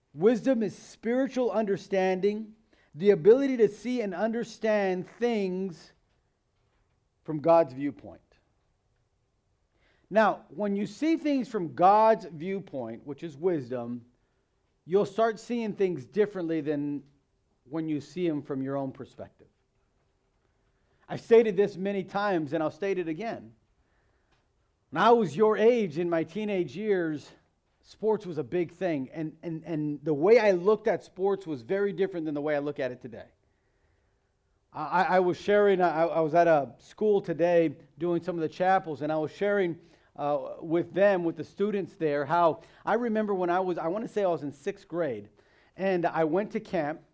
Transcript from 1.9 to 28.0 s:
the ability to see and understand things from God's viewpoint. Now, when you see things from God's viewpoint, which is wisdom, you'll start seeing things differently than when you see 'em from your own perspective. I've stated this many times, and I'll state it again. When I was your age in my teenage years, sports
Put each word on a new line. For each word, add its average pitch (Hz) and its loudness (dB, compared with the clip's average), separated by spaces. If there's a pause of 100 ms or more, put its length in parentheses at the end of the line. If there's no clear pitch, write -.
the 185 4
ability 240 6
to 220 4
see 247 -4
and 196 -4
understand 208 -2 (120)
things 190 -4 (1300)
from 156 -6
God's 165 4
viewpoint. 131 -8 (1900)
Now, 196 2 (100)
when 202 -4
you 202 -2
see 311 0
things 269 -2
from 165 -6
God's 208 6
viewpoint, 151 -8
which 139 -12
is 160 -14
wisdom, 123 -4 (840)
you'll 185 2
start 226 0
seeing 233 -6
things 175 -2
differently 175 -2
than 143 -6 (640)
when 160 -6
you 147 -4
see 175 -6
'em 151 -2
from 135 -6
your 135 -4
own 139 -6
perspective. - -18 (1600)
I've - -8
stated 226 6
this 196 0
many 196 -4
times, 185 -2
and 160 -2
I'll 151 -2
state 196 -4
it 175 -4
again. 156 -10 (1400)
When 160 0
I 226 6
was 196 2
your 214 4
age 208 2
in 175 -2
my 165 0
teenage 185 -4
years, 175 -2 (520)
sports - -4